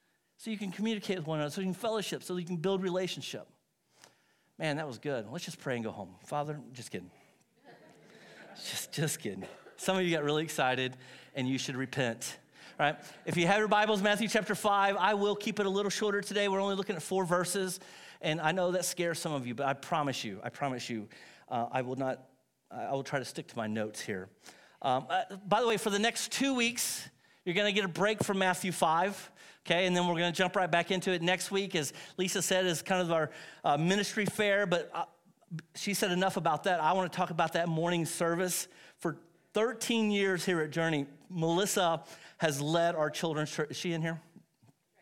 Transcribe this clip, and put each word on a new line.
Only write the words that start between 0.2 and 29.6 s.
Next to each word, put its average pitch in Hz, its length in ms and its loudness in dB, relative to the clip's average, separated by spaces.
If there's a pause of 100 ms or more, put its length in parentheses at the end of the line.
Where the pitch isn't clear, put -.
so - 120 -10
you 214 60 -4
can 196 160 -6
communicate 202 460 -2
with 151 80 -6
one 156 120 -2
another, 147 140 -2
so 196 80 -6
you 190 60 0
can 185 80 0
fellowship, 214 480 -4
so 180 140 -6
you 175 100 -4
can 180 100 -4
build 190 260 2
relationship. 180 640 -4 (1120)
Man, 156 200 0
that 160 80 -4
was 120 120 -8
good. 127 320 -4
Let's 170 140 -8
just - 160 -12
pray 127 160 -2
and 113 80 -4
go 107 60 -4
home. 90 240 -10 (100)
Father, 147 340 -4 (140)
just 120 180 -14
kidding. 90 200 -10 (1600)
Just, - 220 -8
just 151 280 -2
kidding. 98 240 -6 (320)
Some 190 220 2
of 185 40 2
you 165 140 2
got 147 80 0
really 151 200 2
excited, 127 520 0 (380)
and 131 120 -2
you 135 120 0
should 131 180 -4
repent. 123 640 -4 (420)
All 147 60 4
right? 151 100 2 (280)
If 160 120 -2
you 170 100 4
have 202 120 6
your 214 100 2
Bibles, 208 340 4
Matthew 208 240 2
chapter 180 280 0
five, 202 420 4
I 196 180 4
will 202 220 2
keep 208 240 -4
it 202 60 2
a 190 40 2
little 202 200 2
shorter 202 320 0
today. 202 260 0
We're 196 120 2
only 196 140 2
looking 190 220 -2
at 151 60 -6
four 190 220 0
verses, 180 540 0 (420)
and 165 200 0
I 156 100 4
know 180 220 4
that 180 120 0
scares 170 360 -2
some 160 120 -2
of 131 140 -2
you, 120 80 -4
but 139 120 -2
I 135 80 2
promise 143 500 -2
you, 101 180 -8
I 120 60 -4
promise 127 420 -4
you, 107 160 -4 (440)
uh, 120 200 0
I 131 120 -2
will 127 140 -4
not, 131 240 -2 (480)
I 117 220 -8
will 139 140 -2
try 139 160 -2
to 120 40 -6
stick - 240 -10
to - 80 -12
my 110 120 -2
notes 107 320 -4
here. 98 280 -6 (520)
Um, 127 280 0
uh, 180 140 0 (240)
by 202 140 4
the 240 80 2
way, 220 80 2
for 208 140 -2
the 202 80 2
next 226 340 0
two 269 220 0
weeks, 240 540 -2 (360)
you're 175 100 -2
gonna 208 180 2
get 202 120 2
a 185 40 0
break 196 360 0
from 196 140 0
Matthew 185 340 2
five, 175 580 2 (360)